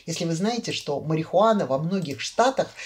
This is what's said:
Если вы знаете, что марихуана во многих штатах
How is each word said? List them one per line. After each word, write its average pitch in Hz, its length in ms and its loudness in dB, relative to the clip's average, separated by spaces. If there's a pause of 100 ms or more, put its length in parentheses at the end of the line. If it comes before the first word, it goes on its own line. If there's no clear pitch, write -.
Если 170 180 -4
вы 165 120 0
знаете, 208 360 -2
что 143 300 -4
марихуана 165 640 2
во 131 140 0
многих 160 420 -4
штатах - 480 0 (160)